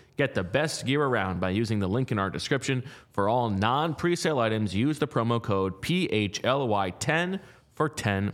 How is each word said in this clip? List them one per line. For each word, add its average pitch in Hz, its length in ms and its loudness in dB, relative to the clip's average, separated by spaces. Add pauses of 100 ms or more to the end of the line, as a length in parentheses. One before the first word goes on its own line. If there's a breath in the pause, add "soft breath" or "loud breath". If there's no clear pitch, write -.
(180 loud breath)
Get 139 160 0
the 95 100 0
best 131 400 -2
gear 139 180 2
around 98 380 0
by 92 100 0
using 107 280 0
the 98 80 0
link 123 260 0
in 110 60 0
our 98 100 2
description. 127 560 -2 (280 loud breath)
For 101 160 0
all 120 200 2
non-presale 147 920 0
items, 110 360 0
use 143 240 0
the 147 100 0
promo 117 340 0
code 95 380 0
P 180 260 0
H 104 380 0
L 131 240 2
Y 98 220 0
ten 175 500 -2 (320 loud breath)
for 151 160 0
ten 101 460 0